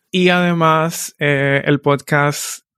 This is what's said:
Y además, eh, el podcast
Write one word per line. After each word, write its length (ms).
Y 200
además, 880
eh, 440
el 160
podcast 840